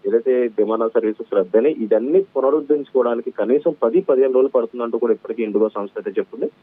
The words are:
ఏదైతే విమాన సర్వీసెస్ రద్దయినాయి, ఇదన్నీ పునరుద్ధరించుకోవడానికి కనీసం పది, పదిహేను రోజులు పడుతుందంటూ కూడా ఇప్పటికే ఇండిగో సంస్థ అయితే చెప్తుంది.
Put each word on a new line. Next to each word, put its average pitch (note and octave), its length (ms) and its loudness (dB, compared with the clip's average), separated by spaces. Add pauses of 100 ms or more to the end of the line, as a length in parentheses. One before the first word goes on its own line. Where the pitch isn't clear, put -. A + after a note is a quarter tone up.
ఏదైతే A#2+ 400 2
విమాన A2 400 0
సర్వీసెస్ A2 480 -2
రద్దయినాయి, A2 440 2
ఇదన్నీ A#2 440 2
పునరుద్ధరించుకోవడానికి C3+ 1080 0
కనీసం D3 520 0
పది, A#2 180 2
పదిహేను C3+ 320 2
రోజులు C3 160 4
పడుతుందంటూ A#2 500 -2
కూడా A2+ 140 0
ఇప్పటికే A2+ 300 -4
ఇండిగో G#2+ 260 0
సంస్థ G#2 300 -8
అయితే G2+ 220 -4
చెప్తుంది. A#2 240 -8 (180)